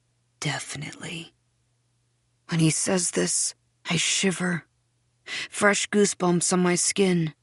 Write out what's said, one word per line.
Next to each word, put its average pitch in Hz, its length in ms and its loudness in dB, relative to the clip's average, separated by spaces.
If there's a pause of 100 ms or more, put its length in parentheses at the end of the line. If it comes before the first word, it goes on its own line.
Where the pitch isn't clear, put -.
(400)
Definitely. 151 920 -10 (1160)
When 170 100 0
he 160 100 6
says 180 420 0
this, - 440 -2 (340)
I 170 80 0
shiver. 180 680 -2 (840)
Fresh - 400 2
goosebumps 185 640 2
on 185 80 2
my 180 140 2
skin. 175 680 2